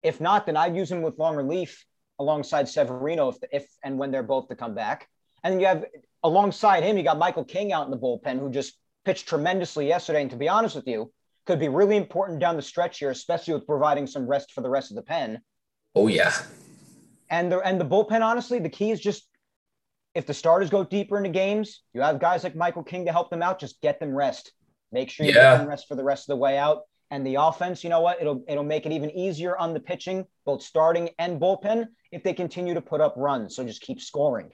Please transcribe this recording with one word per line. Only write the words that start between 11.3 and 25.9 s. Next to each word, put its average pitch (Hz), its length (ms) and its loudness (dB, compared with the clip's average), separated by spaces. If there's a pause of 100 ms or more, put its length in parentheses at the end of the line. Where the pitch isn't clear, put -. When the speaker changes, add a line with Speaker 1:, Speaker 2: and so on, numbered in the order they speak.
Speaker 1:
could 139 140 0
be 156 80 0
really 196 280 4
important 185 440 -2
down 170 160 2
the 143 60 -4
stretch 175 360 -4
here, 143 120 -2
especially - 440 -4
with 143 100 -4
providing 147 420 0
some 131 200 -8
rest 139 260 -2
for 127 100 -10
the 123 80 -4
rest 135 200 -2
of 101 60 -12
the - 60 -10
pen. 131 380 -6 (540)
Speaker 2:
Oh, 104 140 6
yeah. - 240 4 (1000)
Speaker 1:
And 170 200 0
the, 180 100 2
and 190 200 0
the 170 40 0
bullpen, 214 380 2
honestly, 240 360 0
the 160 100 -4
key 208 220 -2
is 196 100 -2
just, - 280 -4 (840)
if 160 120 -4
the 143 80 -4
starters 170 360 4
go 196 140 2
deeper 202 340 -2
into 196 120 -2
games, 202 520 -2 (100)
you 120 80 -4
have 147 200 2
guys 170 240 2
like 165 120 -6
Michael 170 280 -2
King 180 220 -8
to 165 60 0
help 170 180 0
them 170 120 -4
out, 185 160 -2
just - 220 -14
get 143 200 0
them 143 140 -4
rest. 139 380 -4 (400)
Make 127 180 -2
sure 151 160 -2
you - 60 4
Speaker 2:
Yeah. 131 200 12
Speaker 1:
get 131 60 8
them 147 100 0
rest 143 200 -10
for 147 60 -8